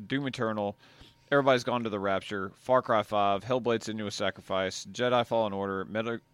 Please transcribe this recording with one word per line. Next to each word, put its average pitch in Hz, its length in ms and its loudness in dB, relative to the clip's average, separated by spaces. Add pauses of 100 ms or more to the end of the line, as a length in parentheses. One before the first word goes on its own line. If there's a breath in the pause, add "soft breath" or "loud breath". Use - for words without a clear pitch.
Doom 135 200 -4
Eternal, 110 480 -4 (560 soft breath)
Everybody's 135 320 6
Gone 120 200 -2
to 110 60 -2
the 101 100 -4
Rapture, 98 560 -2
Far 127 280 2
Cry 110 180 2
five, 101 420 2
Hellblade: 117 380 0
Senua's 107 340 -6
Sacrifice, 95 760 -2
Jedi 120 340 2
Fallen 110 280 0
Order, 98 320 -4
Metal, 113 340 -4 (140)